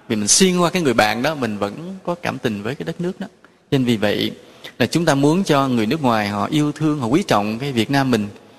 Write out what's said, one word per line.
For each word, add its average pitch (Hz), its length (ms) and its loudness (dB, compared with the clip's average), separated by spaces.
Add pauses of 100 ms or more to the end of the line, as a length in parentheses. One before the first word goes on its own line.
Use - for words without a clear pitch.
vì 117 80 -2
mình 104 120 -2
xuyên 185 320 4
qua 175 100 4
cái 185 120 -2
người 139 120 2
bạn 110 280 2
đó, 151 140 -2
mình 113 220 -2
vẫn 123 460 -6
có 175 120 -4
cảm 120 220 -6
tình 107 260 -4
với 123 120 -6
cái 165 100 -12
đất 165 160 -8
nước 180 180 -6
đó. 190 80 -10 (440)
Nên 135 140 2
vì 120 120 2
vậy 104 340 0 (480)
là 123 60 2
chúng 165 200 0
ta 151 100 4
muốn 151 280 2
cho 139 240 2
người 117 180 0
nước 147 160 -2
ngoài 110 260 2
họ 101 180 -2
yêu 147 260 0
thương, 151 280 -2
họ 120 80 -2
quý 156 160 2
trọng 107 360 0
cái 139 120 -6
Việt 117 200 0
Nam 135 200 2
mình, 107 160 2 (320)